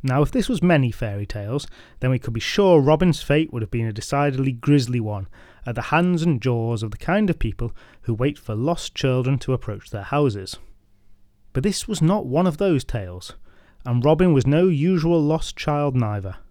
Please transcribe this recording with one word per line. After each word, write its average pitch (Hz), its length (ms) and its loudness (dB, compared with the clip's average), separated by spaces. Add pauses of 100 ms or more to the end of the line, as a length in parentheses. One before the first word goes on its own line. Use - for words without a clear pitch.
Now, 131 200 2
if 143 80 2
this 247 180 -2
was 208 140 -2
many 151 280 4
fairy 104 360 -6
tales, 107 400 -6 (340)
then 127 100 0
we 127 80 2
could 120 140 -6
be 113 80 -4
sure 185 400 6
Robin's 156 400 4
fate 156 320 0
would 117 80 -6
have 107 100 -6
been 113 160 -2
a 110 60 -4
decidedly 135 600 -2
grisly 123 480 2
one, 104 280 -6 (380)
at 120 80 -6
the 117 80 -4
hands 170 400 2
and 156 180 2
jaws 117 420 -2
of 110 100 -6
the - 40 -8
kind 202 320 0
of 165 100 0
people - 380 -4 (260)
who 117 120 -2
wait 131 240 -2
for - 160 -8
lost 139 400 -4
children 127 460 0
to - 120 -4
approach 110 380 -6
their 101 140 -10
houses. 113 520 -2 (960)
But 131 100 -2
this 196 240 -2
was 208 140 -4
not 180 240 2
one 147 220 0
of 156 100 0
those 175 280 0
tales, 90 500 -8 (520)
and 123 180 0
Robin 160 300 6
was 131 120 4
no 160 220 4
usual 165 540 2
lost 156 340 -2
child 147 400 -2
neither. 104 400 -2 (140)